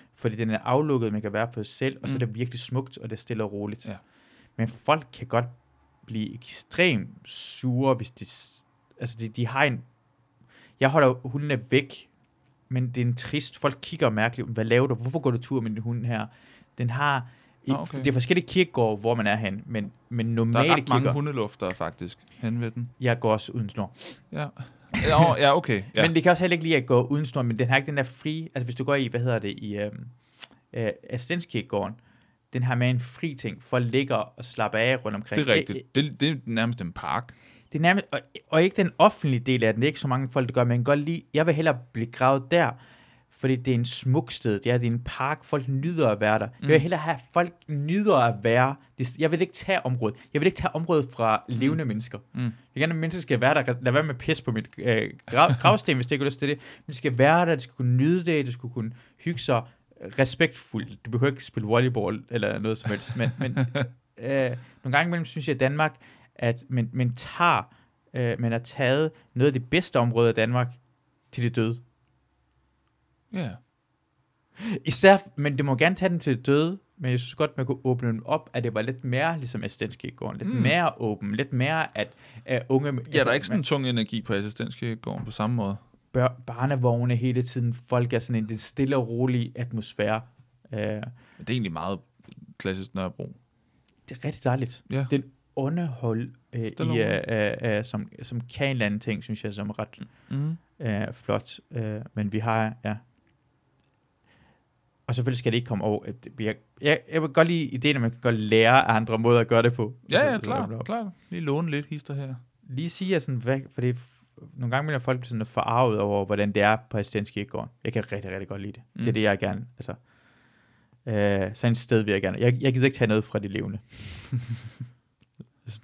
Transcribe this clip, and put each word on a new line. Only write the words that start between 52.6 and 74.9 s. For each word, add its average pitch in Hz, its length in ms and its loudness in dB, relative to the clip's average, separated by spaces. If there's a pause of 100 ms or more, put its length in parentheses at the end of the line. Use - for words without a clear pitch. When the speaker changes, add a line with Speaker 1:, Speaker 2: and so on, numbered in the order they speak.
Speaker 1:
vil 131 60 -4
gerne, 160 140 0
at 160 60 -2
mennesker 165 220 -4
skal 123 180 0
være 135 140 4
der. 135 260 2
Lad 127 120 0
være 147 100 4
med 156 80 -2
at 127 80 -6
pisse - 260 -2
på 123 80 -2
mit, 110 160 -4 (100)
øh, 110 320 0 (160)
grav-, 143 320 4
Speaker 2:
<laughs> - 20 -8
Speaker 1:
gravsten, 175 360 4
hvis 123 100 -2
det 135 60 -2
ikke 139 100 0
har 139 80 0
lyst - 80 -10
til 139 100 -2
det. 143 100 -2 (280)
Men 151 60 -12
de 127 60 -12
skal 127 200 -2
være 160 280 6
der, 165 80 2
de 131 60 -2
skal - 140 -14
kunne 123 220 2
nyde 165 300 4
det, 151 200 2
de 123 60 -6
skal 123 180 -10
kunne 117 220 -6 (260)
hygge 165 220 -4
sig 120 220 2 (560)
respektfuldt. - 840 0
Du 117 60 -10
behøver 123 200 2
ikke 135 140 -6
spille 107 220 -6
volleyball 113 640 2
eller 104 280 0
noget 107 200 -2
som - 120 -4
helst. 104 260 -4
Men, 120 140 0 (100)
men, 131 180 -2 (320)
Speaker 2:
<laughs> - 400 -10
Speaker 1:
øh, 135 200 2 (340)
nogle 131 120 2
gange 165 120 4
imellem 170 160 -2
synes 139 240 -8
jeg 147 60 2
i 127 40 -8
Danmark, 147 380 2 (380)
at 120 340 -2
man, 120 240 0
man 127 220 0
tager, 156 600 0 (400)
øh, 123 260 -2
man 117 120 0
har 117 60 0
taget 139 520 0 (240)
noget 127 120 4
af 147 60 6
det 127 180 -4
bedste - 280 2
område 117 300 4
af 113 60 2
Danmark 120 340 2 (640)
til 123 120 -4
det 117 120 0
døde. 117 220 0 (1500)
Speaker 2:
Ja. 170 180 -4 (1300)
Speaker 1:
Især, 190 340 8 (180)